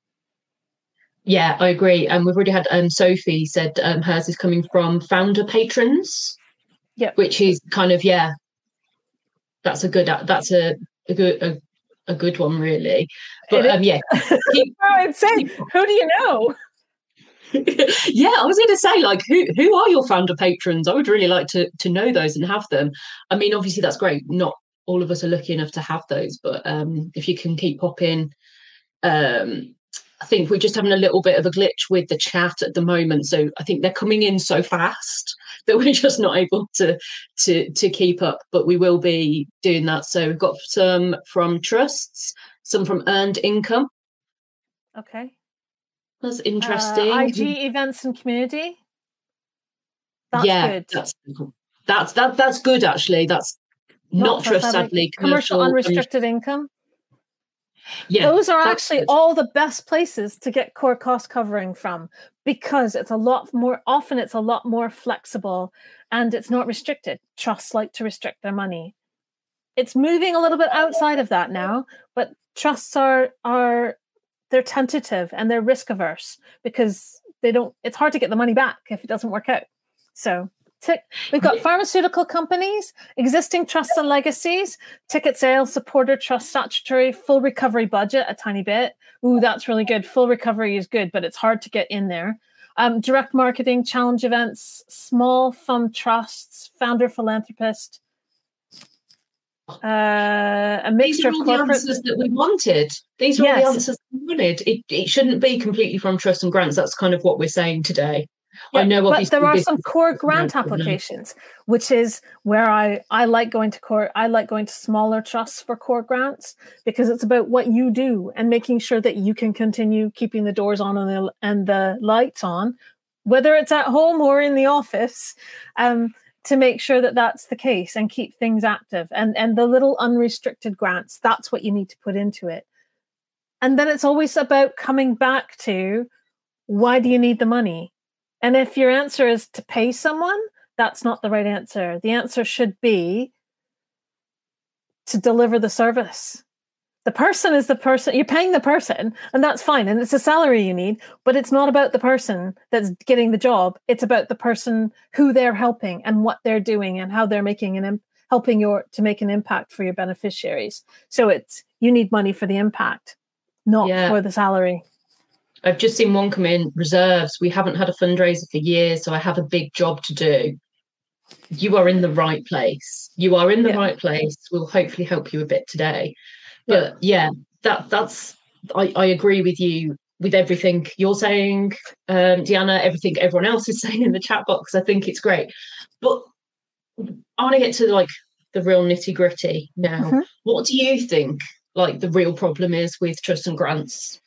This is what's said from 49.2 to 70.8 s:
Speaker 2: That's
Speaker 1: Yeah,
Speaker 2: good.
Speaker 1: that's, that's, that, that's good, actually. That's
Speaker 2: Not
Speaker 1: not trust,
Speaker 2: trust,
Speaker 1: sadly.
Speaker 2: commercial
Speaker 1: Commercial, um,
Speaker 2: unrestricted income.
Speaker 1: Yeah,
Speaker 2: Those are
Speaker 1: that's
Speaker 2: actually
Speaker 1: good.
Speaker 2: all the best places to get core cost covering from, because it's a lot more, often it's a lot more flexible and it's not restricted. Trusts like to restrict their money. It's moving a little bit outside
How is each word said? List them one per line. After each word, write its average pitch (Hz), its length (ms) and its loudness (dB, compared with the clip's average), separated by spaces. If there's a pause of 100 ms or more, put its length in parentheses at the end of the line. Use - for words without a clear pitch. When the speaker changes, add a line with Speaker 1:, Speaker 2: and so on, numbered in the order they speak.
Speaker 2:
That's 240 140 2
Speaker 1:
Yeah, 185 220 2
Speaker 2:
good. 185 260 -6
Speaker 1:
that's, - 200 -8 (760)
that's, - 260 0
that, 254 240 2
that's 262 220 2
good, 254 240 2
actually. 165 420 2
That's 160 320 -2 (540)
Speaker 2:
Not 180 140 2
Speaker 1:
not - 180 0
trust, 196 180 2
Speaker 2:
trust, 233 100 0
Speaker 1:
sadly. 175 460 0
Speaker 2:
commercial 277 400 0
Speaker 1:
Commercial, 180 40 4
um, - 80 4
Speaker 2:
unrestricted 254 540 0
income. 277 440 -4 (1400)
Speaker 1:
Yeah, 226 220 2
Speaker 2:
Those 359 200 4
are 320 140 4
Speaker 1:
that's 330 200 0
Speaker 2:
actually 294 160 -2
Speaker 1:
good. 156 100 0
Speaker 2:
all 320 240 6
the 302 220 0
best 294 320 -2
places 311 500 -4
to - 140 -6
get 254 240 -4
core 254 200 0
cost 247 360 -4
covering 208 420 -6
from, 170 340 -10 (380)
because 254 480 -2
it's - 180 -8
a 220 60 -2
lot 240 360 -2
more, 247 340 -2
often 277 320 -2
it's 226 160 -6
a 226 40 -4
lot 220 240 -2
more 233 280 -4
flexible 185 800 -8 (380)
and 233 240 0
it's 233 160 -10
not 247 160 -2
restricted. - 520 -8 (160)
Trusts - 380 -6
like 214 200 -4
to - 100 -10
restrict - 400 -10
their 202 100 -8
money. 190 400 -8 (800)
It's 254 200 -4
moving 339 400 2
a 330 40 2
little 330 200 2
bit 330 120 2
outside 311 460 0